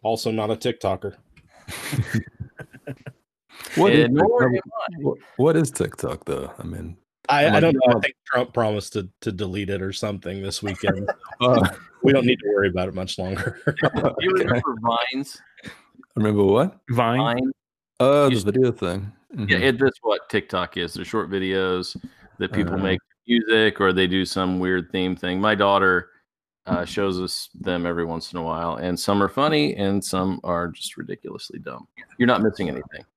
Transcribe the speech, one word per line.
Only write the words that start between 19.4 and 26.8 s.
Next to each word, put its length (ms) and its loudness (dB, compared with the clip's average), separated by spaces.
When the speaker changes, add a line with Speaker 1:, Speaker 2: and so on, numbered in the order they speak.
Speaker 3:
it, 160 2
that's 220 2
what 260 -2
TikTok 480 -4
is. 180 -4
They're 100 -10
short 260 -4
videos 680 -2
that 140 -4
people 220 -2
Speaker 2:
Uh-huh. 100 -2
Speaker 3:
make 160 0
music 540 2
or 120 4
they 140 4
do 180 0
some 360 -2
weird 320 -2
theme 240 -2
thing. 240 -4
My 160 2
daughter, 540 2
uh, 180 -2